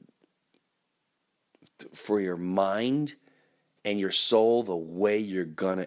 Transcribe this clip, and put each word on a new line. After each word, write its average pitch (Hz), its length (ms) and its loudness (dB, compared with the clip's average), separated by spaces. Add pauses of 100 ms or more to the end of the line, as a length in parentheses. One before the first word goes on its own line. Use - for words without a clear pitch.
(1900)
for - 260 -2
your 92 180 -2
mind 98 800 0 (680)
and 104 160 -2
your 95 100 0
soul, 117 520 4
the 95 120 -4
way 90 440 0
you're 95 260 -2
gonna 92 420 -2